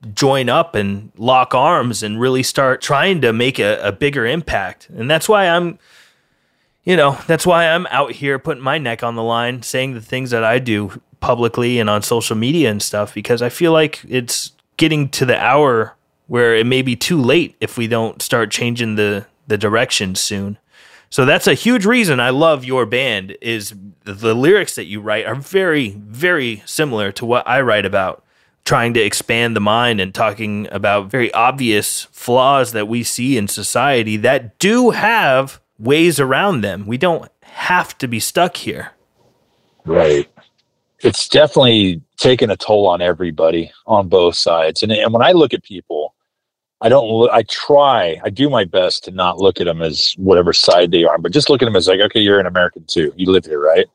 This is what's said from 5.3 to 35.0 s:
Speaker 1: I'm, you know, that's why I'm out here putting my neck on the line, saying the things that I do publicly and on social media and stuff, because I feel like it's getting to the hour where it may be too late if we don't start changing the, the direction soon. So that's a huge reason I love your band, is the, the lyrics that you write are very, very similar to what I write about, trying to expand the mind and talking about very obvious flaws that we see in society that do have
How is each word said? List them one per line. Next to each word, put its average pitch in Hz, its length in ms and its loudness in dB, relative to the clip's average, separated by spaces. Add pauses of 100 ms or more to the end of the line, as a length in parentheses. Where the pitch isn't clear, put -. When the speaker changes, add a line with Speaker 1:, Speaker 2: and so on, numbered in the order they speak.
Speaker 1:
I'm, 170 300 0 (1040)
you 180 120 2
know, 143 300 4
that's 160 200 0
why 170 220 4
I'm 170 220 0
out 127 220 -2
here 139 260 -4
putting 135 240 -8
my 135 160 -2
neck 120 240 -6
on 117 140 -4
the 117 60 -4
line, 117 400 -2
saying 131 300 -6
the 117 80 -12
things 127 300 -8
that 113 140 -2
I 120 160 2
do 107 420 -4 (180)
publicly 120 600 0
and 107 100 0
on 104 100 0
social 113 360 -4
media 127 340 0
and 104 100 -6
stuff, - 320 -6
because 233 300 -2
I 120 60 -2
feel 165 240 0
like 156 360 0
it's - 440 -6 (240)
getting 151 320 0
to - 180 -2
the 120 100 2
hour 123 600 0 (320)
where 120 260 2
it 113 100 2
may 131 160 0
be 127 140 -2
too 160 260 -2
late 135 400 2
if - 160 -8
we 117 120 -4
don't 113 340 -4
start 117 300 -2
changing 120 420 -4
the, 104 320 -2 (220)
the 107 100 0
direction 107 560 -2
soon. 101 440 -6 (520)
So 135 140 2
that's 165 240 2
a 156 60 4
huge 220 300 0
reason 202 360 2
I 123 100 2
love 143 340 2
your 127 220 0
band, 107 540 -4
is 107 340 -6 (300)
the, 104 80 -12
the 110 220 -2
lyrics 165 420 2
that 113 80 -10
you 101 160 -12
write 107 260 -4
are 110 80 -6
very, 151 540 -2 (180)
very 123 600 -4
similar 113 460 -4
to 123 140 -10
what 120 220 0
I 131 140 2
write 107 220 2
about, 95 380 -2 (420)
trying 120 300 0
to 117 60 2
expand 117 560 -2
the 104 40 -2
mind 110 400 0
and 95 140 -6
talking 104 560 -4
about 101 400 -2
very 120 220 -2
obvious 117 800 -2
flaws 127 600 2
that 107 140 -4
we 117 160 -4
see 123 340 -2
in 101 120 -2
society 117 720 -2
that 120 420 -2
do 233 300 4
have 170 720 0 (200)